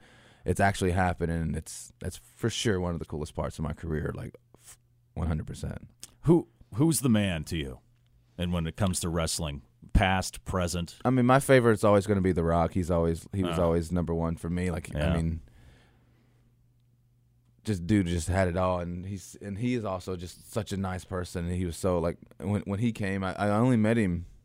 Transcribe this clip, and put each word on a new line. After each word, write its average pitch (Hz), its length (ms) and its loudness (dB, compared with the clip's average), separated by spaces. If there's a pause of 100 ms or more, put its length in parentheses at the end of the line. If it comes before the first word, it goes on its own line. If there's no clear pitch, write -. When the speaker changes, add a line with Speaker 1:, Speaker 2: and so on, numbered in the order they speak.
(440)
Speaker 1:
it's 90 160 0
actually 98 320 2
happening. 85 500 0
And 80 140 -2
it's, - 440 -12
that's - 200 -10 (160)
for 117 120 -2
sure 107 320 0
one 87 120 -2
of 82 80 -6
the - 40 -10
coolest 76 300 -8
parts 73 240 -6
of 80 60 -4
my 76 80 -4
career, 78 420 -4
like, - 220 -12 (280)
f-, - 140 -20 (360)
one 85 120 -4
hundred 80 220 -2
percent. - 400 -10 (340)
Speaker 2:
Who, 160 240 6 (280)
who's 147 260 2
the 135 80 2
man 98 360 2
to 85 120 -6
you? 65 240 -6 (580)
And 87 140 -2
when 85 160 0
it 78 80 -8
comes 92 240 0
to 90 80 -2
wrestling, 80 540 -2 (300)
past, 95 520 2
present? 87 600 -2
Speaker 1:
I 123 60 2
mean, 127 160 4
my 131 140 6
favorite's 117 420 6
always 104 240 6
gonna 101 140 2
be 92 120 4
The 82 120 0
Rock. 82 300 2
He's 87 160 0
always, 82 420 2
he 98 100 0
was 87 160 0
Speaker 2:
Uh. 90 60 2
Speaker 1:
always 82 260 2
number 85 240 0
one 82 220 -2
for 85 140 -6
me. 90 200 -2
Like, 87 220 -6
Speaker 2:
Yeah. 76 180 0
Speaker 1:
I - 60 2
mean, 82 240 -2 (2250)
just, 90 220 -2
dude 101 200 4
just 85 220 0
had 92 180 2
it 87 100 0
all, 92 240 2
and 87 260 -8
he's, 98 360 -12
and 98 160 -8
he 123 160 0
is 113 100 -2
also 92 320 -4
just - 360 -14
such 101 200 -6
a 101 40 -2
nice 92 280 -4
person. 90 420 -6
And 90 100 -4
he 92 100 -2
was 82 100 -6
so, 92 220 0
like, 82 180 -2 (220)
when, 101 240 -2
when 98 160 -4
he 117 140 0
came, 98 320 -4
I, 92 100 -4
I 104 160 0
only 120 260 4
met 110 200 4
him 87 300 0 (180)